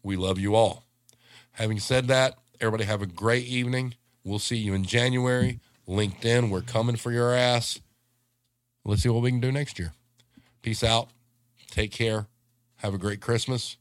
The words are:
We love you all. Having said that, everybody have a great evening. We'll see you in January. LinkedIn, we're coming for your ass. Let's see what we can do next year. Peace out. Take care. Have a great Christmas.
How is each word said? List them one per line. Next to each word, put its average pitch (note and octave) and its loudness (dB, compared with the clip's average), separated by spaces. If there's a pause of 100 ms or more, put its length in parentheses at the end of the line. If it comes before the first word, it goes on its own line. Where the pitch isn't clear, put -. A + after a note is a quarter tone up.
We G2 -2
love F#2+ 0
you G2+ 0
all. G#2+ 2 (680)
Having A2 -2
said B2+ 2
that, C3 4 (220)
everybody A2 0
have G2+ -2
a G2+ -4
great A2+ 0
evening. B2 -2 (280)
We'll G2 -4
see A#2+ -4
you G#2 0
in F#2+ 0
January. B2 2 (280)
LinkedIn, G#2+ 0
we're F#2 -2
coming A#2 0
for A#2+ -6
your A#2+ 2
ass. B2 2 (1040)
Let's G#2 0
see B2 2
what A#2 2
we B2+ 2
can B2 0
do B2+ 0
next C#3 -6
year. E2 -6 (680)
Peace A2+ -2
out. A2+ 2 (600)
Take G#2+ -2
care. A2 -2 (500)
Have G2+ -4
a G2+ -4
great G2+ -6
Christmas. A#2 -4